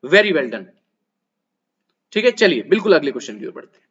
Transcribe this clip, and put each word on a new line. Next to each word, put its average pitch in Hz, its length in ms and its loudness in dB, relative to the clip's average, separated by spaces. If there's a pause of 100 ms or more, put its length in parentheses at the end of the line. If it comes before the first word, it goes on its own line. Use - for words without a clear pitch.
Very 196 280 2
well 135 180 -2
done। 104 160 -12 (1500)
ठीक 214 120 0
है, 247 60 6
चलिए 170 300 2
बिल्कुल 202 340 2
अगले 143 160 0
question 113 280 -12
की 110 60 -14
ओर - 60 -12
बढ़ते - 260 -20
हैं। - 140 -20